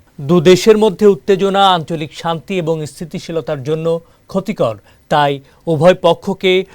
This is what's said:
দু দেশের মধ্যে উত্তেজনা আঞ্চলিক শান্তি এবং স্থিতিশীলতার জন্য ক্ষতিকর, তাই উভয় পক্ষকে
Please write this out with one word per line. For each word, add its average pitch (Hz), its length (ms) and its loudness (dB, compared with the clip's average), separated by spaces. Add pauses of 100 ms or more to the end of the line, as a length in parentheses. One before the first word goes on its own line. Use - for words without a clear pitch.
(200)
দু 160 200 2
দেশের 185 380 4
মধ্যে 208 280 0
উত্তেজনা 196 640 2
আঞ্চলিক 165 440 -4
শান্তি 170 440 -6
এবং 160 280 -4
স্থিতিশীলতার 160 760 -10
জন্য 160 380 -4 (260)
ক্ষতিকর, 175 500 -4 (320)
তাই 143 320 0 (260)
উভয় 170 280 4
পক্ষকে 185 680 0 (100)